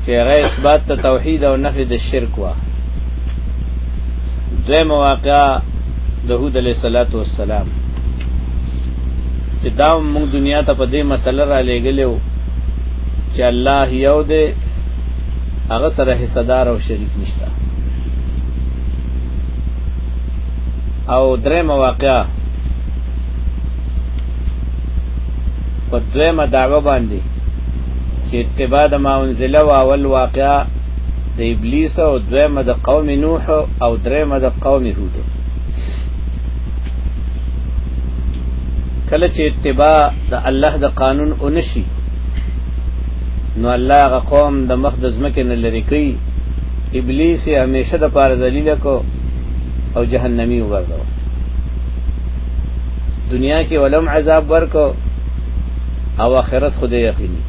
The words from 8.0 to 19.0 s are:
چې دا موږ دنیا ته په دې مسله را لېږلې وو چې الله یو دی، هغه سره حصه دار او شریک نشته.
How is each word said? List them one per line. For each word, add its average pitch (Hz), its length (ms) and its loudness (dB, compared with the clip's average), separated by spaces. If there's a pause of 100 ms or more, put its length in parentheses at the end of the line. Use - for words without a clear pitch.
چې 139 140 0
دا 143 120 2 (100)
موږ 151 320 0
دنیا 143 300 2
ته 147 120 2
په 127 120 2
دې 135 160 0 (120)
مسله 135 320 0
را 143 160 2
لېږلې 127 440 0
وو 117 140 0 (1160)
چې 127 60 0
الله 127 520 4
یو 135 300 4
دی، 156 220 2 (1300)
هغه 123 180 2
سره 131 320 2
حصه 120 200 0
دار 127 260 4
او 120 120 2
شریک 104 320 -2 (100)
نشته. - 260 -2 (3500)